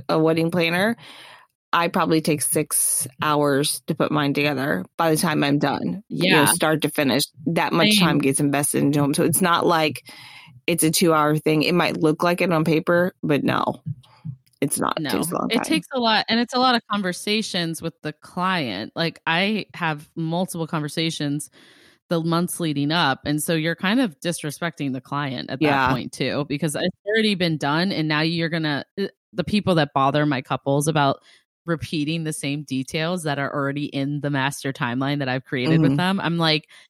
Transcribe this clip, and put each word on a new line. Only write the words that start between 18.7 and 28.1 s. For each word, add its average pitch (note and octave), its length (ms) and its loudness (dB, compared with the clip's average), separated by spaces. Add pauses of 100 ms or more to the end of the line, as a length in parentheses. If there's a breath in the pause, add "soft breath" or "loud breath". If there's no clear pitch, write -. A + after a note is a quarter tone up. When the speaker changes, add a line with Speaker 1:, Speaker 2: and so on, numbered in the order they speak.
Speaker 2:
Like, E3 320 -4
I F#3+ 460 0
have D#3 420 -4
multiple E3 520 -4
conversations D3+ 840 -4 (600 soft breath)
the E3 140 0
months E3 360 0
leading D3 320 -2
up, D#3 340 2
and D3+ 160 -2
so F3 140 -2
you're D#3+ 200 0
kind G3+ 240 0
of G#3+ 200 -2
disrespecting D#3 760 -6
the C3 80 -8
client C#3+ 480 -6
at C3+ 100 -6
that D3+ 60 2
Speaker 1:
Yeah. C3+ 240 4
Speaker 2:
point B2 240 -2
too, C3 340 -2
because C#3+ 280 -2
it's F3+ 220 -4 (100)
already G#3+ 280 2
been E3 220 0
done, D#3 340 0
and D#3 160 -2
now D3+ 140 0